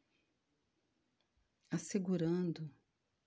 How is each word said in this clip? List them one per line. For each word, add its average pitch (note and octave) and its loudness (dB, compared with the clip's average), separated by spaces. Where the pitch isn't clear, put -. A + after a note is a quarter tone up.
assegurando E3+ 0